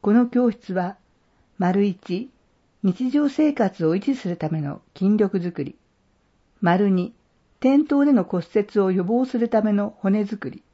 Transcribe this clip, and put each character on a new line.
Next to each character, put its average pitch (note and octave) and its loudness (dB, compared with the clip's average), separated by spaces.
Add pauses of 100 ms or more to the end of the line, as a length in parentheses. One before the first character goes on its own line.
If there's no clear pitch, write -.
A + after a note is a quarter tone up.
こ G#3 0
の A#3 4
教 B3 0
室 - -12
は、 F3+ -4 (640)
丸 F#3 0
一、 F#3+ -6 (520)
日 G#3 -2
常 D4 2
生 D4 0
活 F#3+ -2
を D#3+ 2
維 G3+ -2
持 C4+ -2
す F#3+ -8
る F3 -4
た D#3 -6
め D#3 -4
の C#3+ -8 (160)
筋 G3 2
力 G3 0
づ F3 -6
く C#3+ -8
り。 - -14 (840)
丸 F#3 2
二、 F3+ -2 (480)
転 C4+ 4
倒 D4 2
で D4 4
の G3+ 2
骨 - -4 (100)
折 G#3 0
を F#3+ 2
予 F#3 0
防 A#3 0
す B3+ -6
る A#3 0
た A3 2
め G#3+ 0
の G3+ -2
骨 G3+ 0
づ G3+ -6
く - -10
り。 - -20 (120)